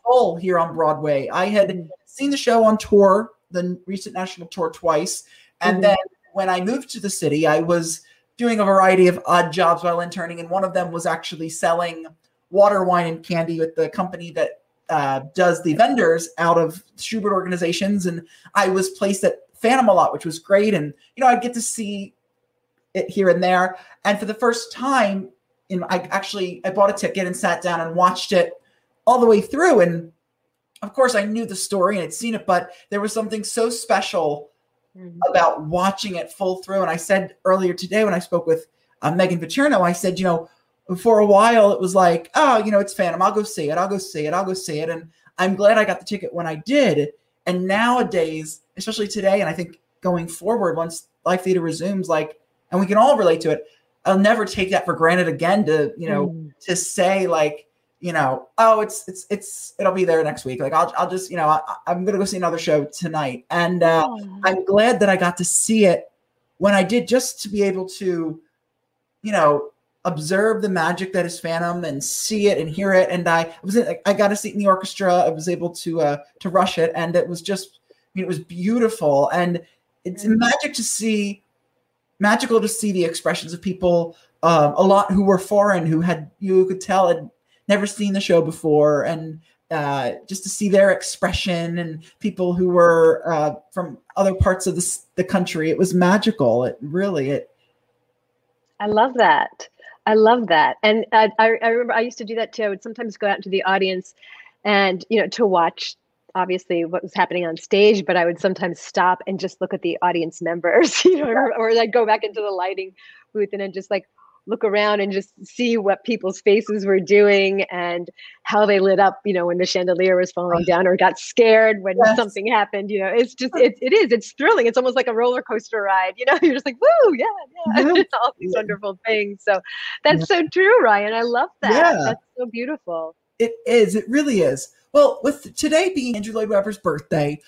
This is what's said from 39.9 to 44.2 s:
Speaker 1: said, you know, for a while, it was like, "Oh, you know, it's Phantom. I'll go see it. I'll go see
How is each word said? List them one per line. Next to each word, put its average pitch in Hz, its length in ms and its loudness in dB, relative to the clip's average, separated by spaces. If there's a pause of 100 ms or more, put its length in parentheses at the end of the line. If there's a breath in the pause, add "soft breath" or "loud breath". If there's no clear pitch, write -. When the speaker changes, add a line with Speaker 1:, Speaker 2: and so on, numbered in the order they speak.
Speaker 1:
said, 180 260 -4
you 185 60 -4
know, 165 260 -2 (480 soft breath)
for 220 220 4
a 208 60 6
while, 208 460 6
it - 80 -2
was 185 140 -4
like, 175 400 2
"Oh, 269 240 4
you 214 120 -2
know, 202 100 4
it's 202 140 -6
Phantom. 180 280 -2
I'll 202 100 2
go 208 100 0
see 160 280 -6
it. 160 80 -2
I'll 190 100 0
go 196 100 -4
see 156 280 -8